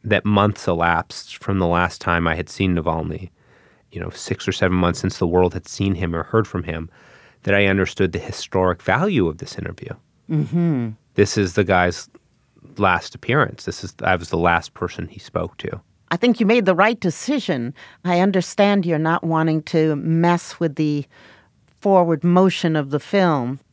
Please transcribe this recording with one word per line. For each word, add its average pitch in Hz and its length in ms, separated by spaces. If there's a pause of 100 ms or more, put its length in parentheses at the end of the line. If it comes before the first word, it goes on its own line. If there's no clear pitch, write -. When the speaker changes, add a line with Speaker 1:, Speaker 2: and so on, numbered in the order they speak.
Speaker 1:
that 104 200
months 104 440
elapsed 85 680
from 98 200
the 90 80
last 87 340
time 85 280
I 80 80
had 85 120
seen 92 280
Navalny, 82 540 (600)
you 87 100
know, 87 100
six - 360
or 95 60
seven 92 240
months 87 240
since - 180
the 90 80
world 90 280
had 90 120
seen 98 300
him 85 180
or 82 80
heard 113 240
from 90 160
him, 80 260 (540)
that 101 120
I 101 120
understood 95 460
the 98 80
historic 92 600
value 135 480
of 80 100
this - 200
interview. 90 320 (400)
Speaker 2:
Mm-hmm. 151 600 (240)
Speaker 1:
This - 220
is 95 180
the 104 100
guy's 90 440 (680)
last 92 380
appearance. - 480
This - 180
is, - 200
I 92 120
was 85 160
the 85 80
last 85 360
person 90 340
he - 100
spoke - 400
to. - 220 (300)
Speaker 2:
I 170 60
think 240 220
you 214 80
made 226 180
the 185 120
right 214 240
decision. 165 760 (300)
I 175 160
understand 196 640
you're 165 120
not 165 260
wanting 160 400
to 156 320
mess 165 640
with 156 160
the 147 280 (760)
forward 175 420
motion 175 540
of 139 140
the 143 100
film 143 580 (140)